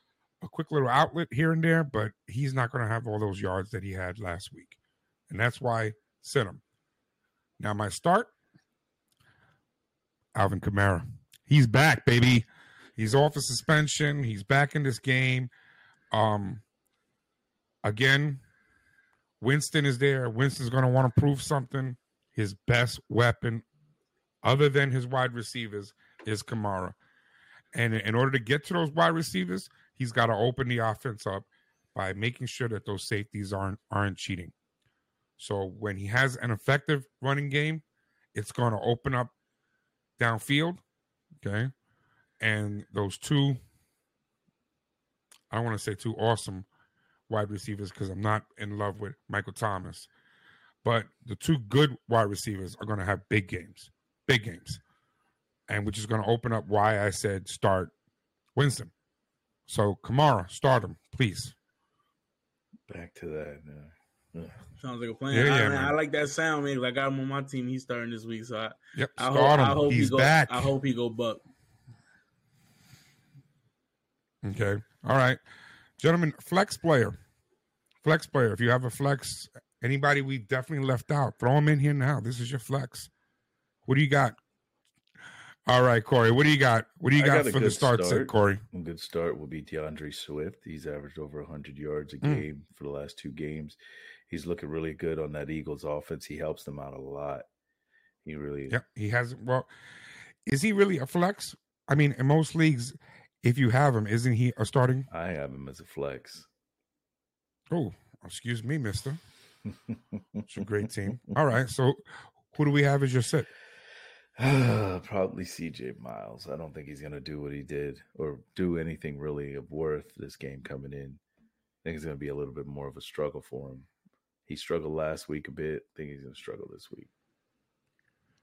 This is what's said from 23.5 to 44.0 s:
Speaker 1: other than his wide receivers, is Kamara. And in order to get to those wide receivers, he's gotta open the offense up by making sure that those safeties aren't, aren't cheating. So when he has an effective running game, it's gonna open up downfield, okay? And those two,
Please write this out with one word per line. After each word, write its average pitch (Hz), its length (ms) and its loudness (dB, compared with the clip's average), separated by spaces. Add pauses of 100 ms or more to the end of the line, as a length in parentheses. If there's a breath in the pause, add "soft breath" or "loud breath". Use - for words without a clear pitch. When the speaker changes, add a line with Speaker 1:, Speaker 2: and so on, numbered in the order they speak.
Speaker 1:
other 139 260 4
than 139 220 2
his 127 160 -2
wide 127 260 -2
receivers, 110 640 -10 (320 soft breath)
is 107 160 -4
Kamara. 101 520 -4 (800 soft breath)
And 117 200 2
in 107 200 -2
order 131 180 2
to 135 60 0
get 127 280 -2
to 185 80 -4
those 165 160 0
wide 165 240 4
receivers, 185 540 -4 (260 soft breath)
he's 123 180 -6
gotta 117 220 2
open 120 340 0
the 120 100 -2
offense 110 480 -4
up 98 180 -6 (500)
by 95 180 -4
making 117 340 -4
sure 120 220 -6
that 107 160 -8
those 98 240 -6
safeties 104 440 -6
aren't, 98 260 -4 (120)
aren't 101 280 -2
cheating. 87 340 -8 (840)
So 101 260 -6 (140)
when 104 180 -6
he 98 100 -8
has 123 300 2
an 120 140 -4
effective 139 560 0 (160)
running 139 280 -2
game, 156 320 -2 (520)
it's - 180 -8
gonna 113 300 0
open 131 320 0
up 123 140 -2 (920)
downfield, 139 580 0 (680)
okay? 107 260 -2 (720)
And 104 520 -4
those 101 260 -4
two, 139 380 0 (1900)